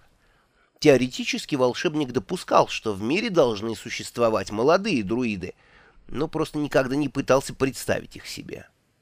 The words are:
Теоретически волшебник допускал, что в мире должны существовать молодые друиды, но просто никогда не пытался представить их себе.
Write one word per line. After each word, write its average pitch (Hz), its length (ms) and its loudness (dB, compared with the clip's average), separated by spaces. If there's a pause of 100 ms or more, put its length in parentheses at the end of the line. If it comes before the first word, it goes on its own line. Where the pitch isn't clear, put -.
(800)
Теоретически 143 760 2
волшебник 131 560 0
допускал, 165 560 2
что - 260 -4
в 95 80 -6
мире 170 280 -2
должны 113 460 2
существовать 110 760 -2
молодые 151 520 2
друиды, 104 520 -4 (520)
но 147 200 -4
просто 156 320 -4
никогда 135 360 0
не 147 140 0
пытался 135 440 0
представить - 640 -2
их - 120 -16
себе. - 400 -12 (340)